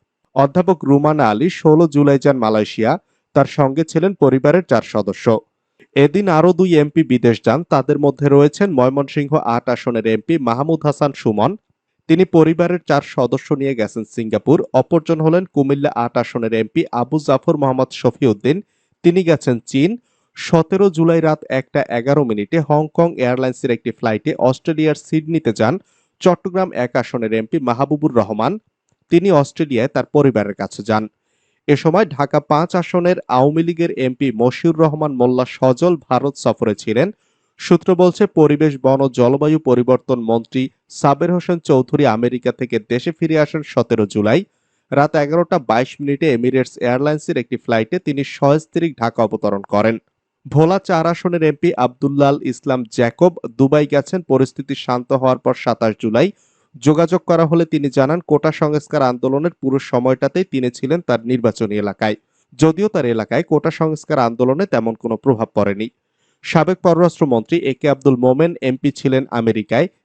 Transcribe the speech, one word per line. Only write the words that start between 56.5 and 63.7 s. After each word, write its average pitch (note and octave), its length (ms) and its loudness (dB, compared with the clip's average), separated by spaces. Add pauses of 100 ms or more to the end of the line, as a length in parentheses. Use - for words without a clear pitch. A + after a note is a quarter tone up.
যোগাযোগ D#3+ 440 2
করা E3 240 2
হলে E3 200 0
তিনি D3 240 -2
জানান, C#3 300 0
কোটা D#3 320 0
সংস্কার D3+ 500 -2
আন্দোলনের C3 600 -2
পুরো C3+ 180 0
সময়টাতেই C3 640 -2
তিনি B2+ 280 -4
ছিলেন D#3 300 -4
তার A#2 240 -4
নির্বাচনী A2+ 500 -2
এলাকায়। G#2 400 -4 (380)
যদিও D#3+ 340 2
তার D#3+ 180 -2
এলাকায় A#2 380 -2
কোটা D#3 280 -2